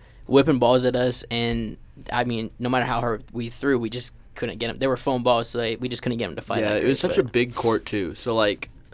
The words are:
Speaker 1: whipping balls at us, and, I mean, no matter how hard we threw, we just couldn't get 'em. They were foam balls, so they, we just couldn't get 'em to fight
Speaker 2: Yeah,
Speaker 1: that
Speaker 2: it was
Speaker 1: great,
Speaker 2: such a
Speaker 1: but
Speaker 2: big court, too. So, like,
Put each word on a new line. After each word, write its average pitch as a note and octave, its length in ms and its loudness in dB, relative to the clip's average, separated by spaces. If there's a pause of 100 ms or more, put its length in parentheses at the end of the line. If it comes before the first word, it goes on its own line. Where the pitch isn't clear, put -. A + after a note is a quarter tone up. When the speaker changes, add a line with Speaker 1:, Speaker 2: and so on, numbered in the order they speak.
(280)
Speaker 1:
whipping C3+ 320 6
balls B2+ 260 6
at B2+ 100 2
us, B2+ 360 0
and, A#2 460 -2 (360)
I B2 100 0
mean, A2+ 360 -2
no B2 100 -2
matter B2+ 160 2
how A#2+ 140 0
hard A#2 240 -2 (100)
we A#2 160 -6
threw, C3+ 300 2
we A2+ 100 -2
just B2 240 -8 (220)
couldn't A2 240 -6
get A#2 100 -2
'em. - 100 -8
They C3+ 80 2
were B2+ 100 2
foam B2+ 260 0
balls, A#2 260 2
so A#2+ 80 -6
they, A2+ 200 -2
we B2 120 -6
just A#2+ 140 -6
couldn't B2 160 -2
get G2+ 100 -4
'em D2+ 60 -10
to A2 60 -10
fight G#2+ 200 -4
Speaker 2:
Yeah, G#2 120 -2
Speaker 1:
that G2 100 0
Speaker 2:
it A2 40 2
was C3+ 140 0
Speaker 1:
great, F3+ 100 -2
Speaker 2:
such - 80 2
a D#3 40 2
Speaker 1:
but A#2 100 -6
Speaker 2:
big A#2+ 220 2
court, A2+ 300 2
too. F#2+ 300 -4
So, - 200 -4
like, G#2 340 2 (240)